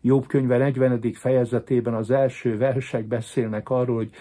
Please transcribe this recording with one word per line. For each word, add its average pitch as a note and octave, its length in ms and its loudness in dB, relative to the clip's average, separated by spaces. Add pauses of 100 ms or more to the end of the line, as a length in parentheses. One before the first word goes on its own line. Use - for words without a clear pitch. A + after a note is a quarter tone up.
Jobb B2+ 260 2
könyve B2+ 320 2
negyvenedik B2+ 580 0
fejezetében B2 760 0
az A2 160 -4
első B2+ 460 0
versek B2+ 500 -2
beszélnek A2 640 -4
arról, B2 260 0
hogy A2 140 -4 (100)